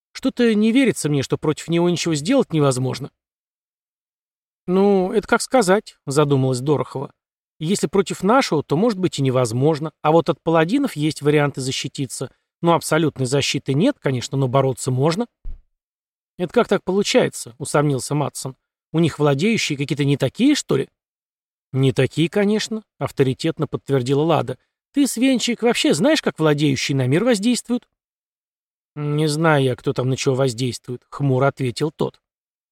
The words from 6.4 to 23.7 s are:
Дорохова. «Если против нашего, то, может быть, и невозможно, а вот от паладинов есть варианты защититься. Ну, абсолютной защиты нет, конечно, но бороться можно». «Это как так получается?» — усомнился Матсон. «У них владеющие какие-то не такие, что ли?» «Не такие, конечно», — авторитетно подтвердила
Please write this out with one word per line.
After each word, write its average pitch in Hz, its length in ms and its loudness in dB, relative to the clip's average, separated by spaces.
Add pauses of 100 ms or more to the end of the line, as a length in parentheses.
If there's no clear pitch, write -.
Дорохова. 135 520 -4 (460)
«Если 185 280 -2
против 190 360 -2
нашего, 190 400 2
то, - 140 -2
может 208 220 0
быть, 180 200 -4
и 143 40 -2
невозможно, 131 680 0 (100)
а 151 100 2
вот 165 160 4
от 160 140 -4
паладинов 170 520 0
есть 151 280 -4
варианты 147 400 0
защититься. 131 680 -8 (320)
Ну, 170 100 4
абсолютной 156 540 0
защиты 135 480 -2
нет, 220 240 2
конечно, 131 380 -4
но 135 120 0
бороться 135 420 0
можно». 160 360 0 (1120)
«Это 180 140 -4
как 233 160 2
так - 160 0
получается?» — 185 760 0
усомнился 143 560 0
Матсон. 135 420 -6 (360)
«У 156 60 -2
них 165 200 0
владеющие 147 580 0
какие-то 143 280 -4
не 139 120 2
такие, 220 380 0
что - 220 -2
ли?» 135 120 -4 (840)
«Не 135 200 2
такие, 147 360 0
конечно», — 208 540 -2 (160)
авторитетно 143 680 -2
подтвердила 139 560 -2